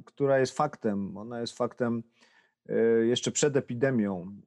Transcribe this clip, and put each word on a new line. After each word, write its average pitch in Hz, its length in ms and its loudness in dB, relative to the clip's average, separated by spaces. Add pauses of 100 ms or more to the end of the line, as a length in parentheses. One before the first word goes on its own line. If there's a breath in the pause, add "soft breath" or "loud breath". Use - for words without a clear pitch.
która 135 340 2
jest 131 180 0
faktem. 101 600 -2
Ona 117 240 -10
jest 117 160 -8
faktem, 120 460 -2 (680 soft breath)
e, 110 60 -2 (300)
jeszcze 117 260 0
przed 143 260 2
epidemią. 104 760 -2 (120)